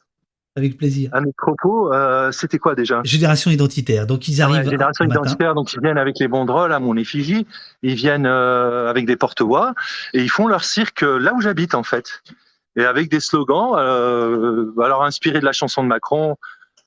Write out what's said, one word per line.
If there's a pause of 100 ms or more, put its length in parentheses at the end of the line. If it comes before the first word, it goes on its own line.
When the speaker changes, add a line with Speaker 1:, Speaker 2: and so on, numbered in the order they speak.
(560)
Speaker 1:
Avec
plaisir.
Speaker 2:
à
mes
propos,
euh,
c'était
quoi
déjà ?
Speaker 1:
Génération
Identitaire.
Donc,
ils
Speaker 2:
Ouais,
Speaker 1:
arrivent
Speaker 2:
Génération
Speaker 1:
un
matin.
Speaker 2:
Identitaire,
donc
ils
viennent
avec
les
banderoles
à
mon
effigie, (380)
ils
viennent,
euh,
avec
des
porte-voix (380)
et
ils
font
leur
cirque,
euh,
là
où
j'habite
en
fait. (540)
Et
avec
des
slogans,
euh, (100)
alors
inspirés
de
la
chanson
de
Macron, (500)